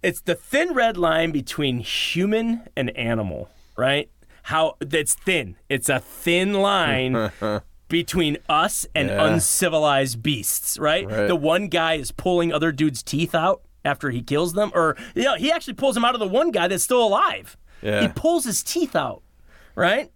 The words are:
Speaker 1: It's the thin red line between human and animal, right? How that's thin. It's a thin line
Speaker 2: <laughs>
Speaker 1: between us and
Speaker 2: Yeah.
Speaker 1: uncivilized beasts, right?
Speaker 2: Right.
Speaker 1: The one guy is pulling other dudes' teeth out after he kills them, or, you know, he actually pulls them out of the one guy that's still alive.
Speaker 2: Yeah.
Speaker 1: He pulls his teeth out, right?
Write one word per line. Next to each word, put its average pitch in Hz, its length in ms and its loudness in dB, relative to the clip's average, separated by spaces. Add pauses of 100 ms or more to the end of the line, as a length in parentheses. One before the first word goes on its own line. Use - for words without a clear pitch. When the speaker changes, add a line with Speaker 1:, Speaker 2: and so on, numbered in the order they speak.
Speaker 1:
It's 180 180 -2
the 175 140 -2
thin 311 400 -2
red 233 200 2
line 165 360 2
between 139 480 -2
human 220 880 -2 (100)
and 127 180 -4
animal, 110 540 -4 (260)
right? 135 360 0 (320)
How 160 360 0
that's 151 360 -2
thin. 135 400 -2 (140)
It's 135 200 -2
a 131 100 2
thin 180 540 0
line 139 840 2
Speaker 2:
<laughs> 104 260 -4 (260)
Speaker 1:
between 165 500 0 (100)
us 160 380 0 (100)
and 139 140 0
Speaker 2:
Yeah. 123 240 2
Speaker 1:
uncivilized 147 920 2
beasts, - 560 -2
right? 151 260 0
Speaker 2:
Right. 196 220 0
Speaker 1:
The 180 80 4
one 165 320 2
guy 165 280 0
is 139 180 -6
pulling 175 400 0
other 156 180 2
dudes' 143 320 -2
teeth 165 320 -2
out 180 280 0 (200)
after 143 280 -2
he 120 100 -4
kills 160 320 -2
them, 202 200 0
or, 165 220 2 (180)
you - 100 0
know, 262 120 2
he 240 160 0
actually 320 220 -2
pulls 254 220 0
them 233 100 2
out 247 80 4
of 240 80 -2
the 202 60 -2
one 269 240 2
guy 180 180 2
that's 185 160 0
still 247 200 4
alive. - 520 0 (240)
Speaker 2:
Yeah. 104 200 0
Speaker 1:
He 233 60 4
pulls 330 380 0
his 214 180 -2
teeth 330 320 -2
out, 139 280 -4 (520)
right? 202 400 0